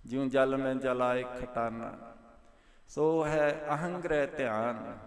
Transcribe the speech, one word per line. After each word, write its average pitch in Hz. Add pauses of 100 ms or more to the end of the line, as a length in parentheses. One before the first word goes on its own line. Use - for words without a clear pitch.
ਜਿਉਂ 131
"ਜਲ 131
ਮੈਂ 131
ਜਲਾਏ 123
ਖਟਾਨਾ।" 117 (760)
ਸੋ 156
ਹੈ 151
ਅਹੰਗ੍ਰਹਿ 160
ਧਿਆਨ 117